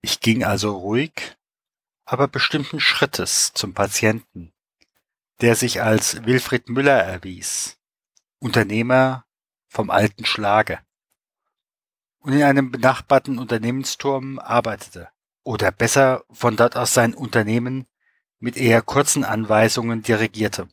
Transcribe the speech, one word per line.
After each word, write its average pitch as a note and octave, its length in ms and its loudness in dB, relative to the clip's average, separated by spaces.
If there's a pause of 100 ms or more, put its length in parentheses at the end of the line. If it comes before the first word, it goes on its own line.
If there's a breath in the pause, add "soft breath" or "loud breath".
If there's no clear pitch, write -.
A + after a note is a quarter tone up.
Ich - 180 -6
ging A#2 240 2
also G2+ 320 -2
ruhig, G#2+ 600 -4 (640)
aber C3+ 240 -2
bestimmten C#3+ 540 -4
Schrittes - 720 -2
zum G2 200 -6
Patienten, G2+ 800 -2 (880)
der A#2 160 6
sich A2+ 260 -2
als A2 440 0
Wilfried B2 420 -2
Müller C3+ 340 2
erwies, - 760 -8 (600)
Unternehmer A#2+ 840 0 (440)
vom G#2 200 -6
alten G#2+ 360 0
Schlage G#2 600 0 (1300)
und C3+ 140 -4
in D3 100 4
einem C#3 260 4
benachbarten B2+ 720 2
Unternehmensturm C3 1000 -4
arbeitete, A2+ 680 -4 (340)
oder - 280 -2
besser C3 600 0
von A2+ 260 -2
dort A#2 180 4
aus A#2+ 180 -2
sein A#2 200 4
Unternehmen A#2+ 720 -2 (500)
mit A#2 200 -8
eher A2+ 240 6
kurzen C#3 420 0
Anweisungen A2 800 0
dirigierte. G#2+ 680 -2